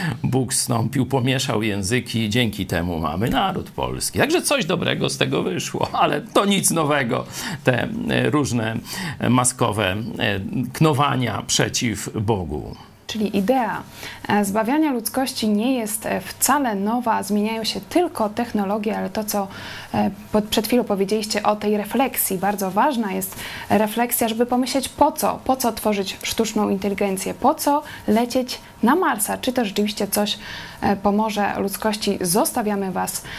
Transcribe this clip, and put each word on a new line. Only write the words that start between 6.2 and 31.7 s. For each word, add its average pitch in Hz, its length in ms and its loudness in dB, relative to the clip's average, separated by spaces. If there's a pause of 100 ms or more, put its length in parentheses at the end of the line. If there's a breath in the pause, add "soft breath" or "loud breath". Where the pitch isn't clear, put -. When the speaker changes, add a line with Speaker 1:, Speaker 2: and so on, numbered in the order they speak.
Speaker 1:
to 302 240 2
nic 294 260 2
nowego, 139 560 0 (380 loud breath)
te, 127 240 2 (220)
e, 123 200 2
różne 117 460 0 (540 loud breath)
maskowe, 110 680 2 (220)
e, 101 220 0 (320)
knowania 131 760 2
przeciw - 640 0 (100)
Bogu. 82 560 -2 (300)
Speaker 2:
Czyli 208 300 -2
idea, 202 460 2 (460 loud breath)
e, 208 160 4
zbawiania 233 480 2
ludzkości 240 560 -2
nie 220 300 2
jest, 214 280 -4
e, 190 140 -2
wcale 254 540 0
nowa, 214 480 0
zmieniają 214 420 0
się 202 160 -4
tylko 302 480 0
technologie, 208 680 -2
ale 190 120 -4
to, 214 140 -4
co, 202 240 -2 (460 loud breath)
e, 208 160 2 (220)
po-, 214 100 4
przed 214 240 0
chwilą 247 180 4
powiedzieliście 208 580 0
o 214 140 2
tej 208 200 0
refleksji, 208 640 0
bardzo 190 320 -2
ważna 226 420 2
jest 190 240 -6 (340 loud breath)
refleksja, 220 580 2
żeby 226 180 0
pomyśleć, 254 420 0
po 302 240 4
co, 185 320 0
po 262 120 2
co 247 160 0
tworzyć 202 500 -2
sztuczną 214 460 0
inteligencję, 196 680 -2
po 277 200 4
co 294 280 2 (260 loud breath)
lecieć 240 520 2 (220 loud breath)
na 247 120 6
Marsa, 240 440 0
czy 247 140 -2
to 247 120 0
rzeczywiście 208 440 -2
coś, 208 300 0 (420 loud breath)
e, 202 160 2
pomoże 208 600 2
ludzkości. 202 600 -2